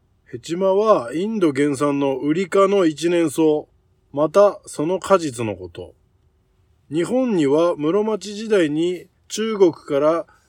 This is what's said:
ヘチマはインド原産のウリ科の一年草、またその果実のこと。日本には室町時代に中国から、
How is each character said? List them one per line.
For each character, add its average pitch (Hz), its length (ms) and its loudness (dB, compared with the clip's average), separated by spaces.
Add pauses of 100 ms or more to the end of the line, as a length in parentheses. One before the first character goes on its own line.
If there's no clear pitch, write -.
(260)
ヘ 123 120 -14
チ 165 180 -10
マ 190 180 0
は 190 400 2
イ 180 120 -2
ン 220 120 -4
ド 165 140 2
原 139 240 0
産 143 220 0
の 135 200 -2
ウ 143 160 -2
リ 185 140 -2
科 196 200 4
の 196 160 2
一 156 260 0
年 170 200 2
草、 151 360 0 (460)
ま 151 160 -2
た 196 380 4
そ 151 200 -6
の 180 140 -4
果 196 180 2
実 123 280 -4
の 101 100 -6
こ 90 120 -14
と。 - 260 -18 (960)
日 165 120 -2
本 240 320 0
に 151 100 2
は 160 300 2
室 170 280 -2
町 208 300 -6
時 220 140 -10
代 180 220 2
に 165 380 -4 (200)
中 220 300 -6
国 180 140 6
か 139 280 -4
ら、 156 260 0 (220)